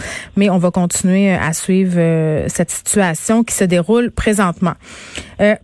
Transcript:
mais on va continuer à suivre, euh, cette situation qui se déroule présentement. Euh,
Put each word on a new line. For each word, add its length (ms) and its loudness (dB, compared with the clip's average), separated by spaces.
mais 140 2
on 80 2
va 140 2
continuer 640 2
à 180 -2
suivre, 460 0
euh, 500 0
cette 220 -2
situation 760 0
qui 100 -8
se 100 0
déroule 460 2
présentement. 640 0
Euh, 220 4